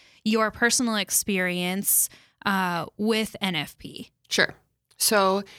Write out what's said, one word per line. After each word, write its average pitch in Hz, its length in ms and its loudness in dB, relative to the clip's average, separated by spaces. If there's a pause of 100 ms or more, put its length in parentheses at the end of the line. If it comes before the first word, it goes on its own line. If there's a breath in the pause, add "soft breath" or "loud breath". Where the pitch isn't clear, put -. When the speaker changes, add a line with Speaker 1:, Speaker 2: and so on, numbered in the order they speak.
(240 loud breath)
Speaker 1:
your 220 260 2
personal 233 460 0
experience, 185 1120 0 (360 soft breath)
uh, 185 420 -2 (100)
with 220 440 -2
N 185 140 -2
F 147 240 -6
P? - 320 -16 (180)
Speaker 2:
Sure. - 260 0 (420)
So, 196 480 2 (140 loud breath)